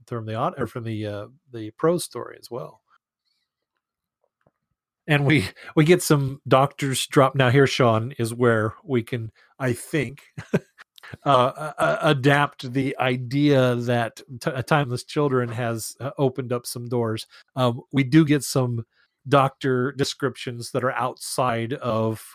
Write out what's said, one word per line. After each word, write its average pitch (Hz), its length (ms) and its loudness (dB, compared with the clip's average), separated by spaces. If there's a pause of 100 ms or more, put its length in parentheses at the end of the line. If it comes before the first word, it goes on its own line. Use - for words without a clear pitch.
from 117 200 -8
the 110 100 -8
aut-, 139 220 -4
or 139 100 -6
from 123 160 -12
the, 110 220 -6
uh, 104 220 -8 (240)
the 110 200 -12
prose 170 320 -2
story - 360 -12
as - 120 -20
well. 127 300 -12 (2250)
And 143 180 2
we, 135 220 2 (280)
we 156 100 6
get 175 180 4
some 139 440 0
Doctors 135 600 2
drop. 131 280 4
Now 131 140 4
here, 135 180 6
Sean, 117 460 2
is 117 200 -4
where 113 400 2 (100)
we 127 200 -2
can, 113 280 -8 (260)
I 131 140 -2
think, 139 520 -6 (120)
<laughs> - 880 -8
uh, 147 40 0 (480)
uh, 156 240 0
adapt 143 720 2
the 135 260 -2
idea 127 760 2
that 120 460 -2 (200)
t-, 165 120 -4
a 131 80 -6
Timeless 127 440 -2
Children 131 440 0
has, 117 520 -6
uh, 135 160 -8
opened 131 340 -2
up 123 140 -6
some 120 240 -10
doors. 113 360 -4 (300)
Um, 127 260 0 (120)
we 139 100 4
do 151 220 6
get 143 180 2
some 120 420 -2 (420)
doctor 135 640 2
descriptions 127 800 -6
that 120 120 -2
are 131 100 0
outside 120 800 -4
of, 113 500 -2 (120)